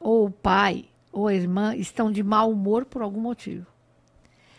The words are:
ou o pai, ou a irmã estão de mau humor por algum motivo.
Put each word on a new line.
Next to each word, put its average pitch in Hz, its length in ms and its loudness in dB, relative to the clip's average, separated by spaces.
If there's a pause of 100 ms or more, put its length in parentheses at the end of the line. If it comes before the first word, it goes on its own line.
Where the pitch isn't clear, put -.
ou 226 260 4
o 196 60 -2
pai, 190 540 0 (260)
ou 202 160 -2
a 202 60 2
irmã 190 420 0
estão 220 340 -2
de 208 140 -2
mau 214 260 2
humor 214 340 0
por 254 180 -8
algum 202 180 -6
motivo. 226 440 -8 (960)